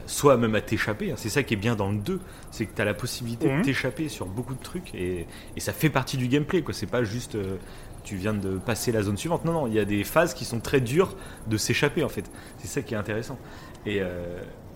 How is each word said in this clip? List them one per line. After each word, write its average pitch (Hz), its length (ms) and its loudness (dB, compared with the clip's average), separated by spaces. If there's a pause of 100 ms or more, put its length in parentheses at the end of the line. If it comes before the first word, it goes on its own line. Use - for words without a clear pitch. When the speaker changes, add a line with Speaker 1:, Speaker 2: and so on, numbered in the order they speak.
Speaker 1:
soit 139 300 8
même 117 200 4
à 101 40 4
t'échapper, 113 520 0
hein. - 40 -2
C'est - 120 -4
ça 135 160 2
qui 120 100 0
est - 20 2
bien 110 200 2
dans 101 160 2
le 107 60 2
deux, 170 200 -2 (320)
c'est - 160 -4
que - 80 -10
t'as 107 100 2
la 104 100 4
possibilité 117 540 -2
Speaker 2:
Mhm. 135 120 2
Speaker 1:
de 220 40 4
t'échapper 139 440 0
sur - 180 -6
beaucoup 120 280 -6
de 127 80 -10
trucs, - 320 -10
et, 90 320 -2 (300)
et - 40 -6
ça 104 120 -2
fait 156 160 4
partie 135 280 0
du 123 100 0
gameplay, 147 360 2
quoi. 104 120 -4
C'est - 160 -6
pas 120 140 2
juste, 113 320 -4
euh, 95 200 -2 (460)
tu 104 140 -8
viens 104 180 0
de 95 240 0
passer 113 320 0
la 110 120 4
zone 101 140 2
suivante. 160 280 0
Non, 165 80 2
non, 156 160 2
il 107 60 0
y 110 40 6
a 104 60 6
des 143 180 4
phases 170 320 4
qui - 100 -6
sont 117 140 -2
très 135 220 2
dures 143 340 4 (320)
de 110 100 2
s'échapper, 143 460 2
en 120 60 2
fait. - 200 -6 (300)
C'est - 80 -12
ça - 160 -2
qui - 120 -4
est - 20 0
intéressant. 110 420 -4 (480)
Et, 104 140 2
euh, 87 400 -4 (360)